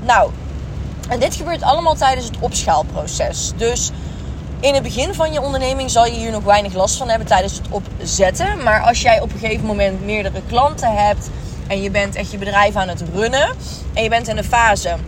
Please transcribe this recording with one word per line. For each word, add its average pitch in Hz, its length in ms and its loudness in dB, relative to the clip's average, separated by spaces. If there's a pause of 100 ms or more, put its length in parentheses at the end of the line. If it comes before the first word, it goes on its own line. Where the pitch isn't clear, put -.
Nou, 220 260 4 (760)
en 240 100 0
dit 269 160 0
gebeurt 320 280 -4
allemaal 320 320 4
tijdens 262 300 2
het - 140 -8
opschaalproces. - 1160 -2
Dus 233 340 0 (680)
in 277 140 2
het 269 100 2
begin 285 300 -2
van 320 200 0
je 294 80 -2
onderneming 262 500 -2
zal 233 140 6
je 233 60 0
hier 226 200 -4
nog 208 120 -4
weinig 202 300 4
last 185 220 2
van 254 140 -6
hebben 226 180 0
tijdens 196 260 4
het - 160 -8
opzetten. 202 960 0
Maar 220 180 4
als 233 200 4
jij 226 200 6
op - 120 -4
een 202 60 -8
gegeven 214 260 -2
moment 196 400 0
meerdere 202 420 -4
klanten 254 480 2
hebt 208 340 2 (380)
en 196 140 -2
je 196 100 -4
bent 202 240 0
echt 202 160 -6
je 208 60 -8
bedrijf 202 380 2
aan 190 120 0
het 170 160 -6 (100)
runnen 254 420 0 (380)
en 220 100 0
je 220 60 0
bent 233 180 0
in 214 100 -2
een 214 60 -4
fase 208 520 2 (120)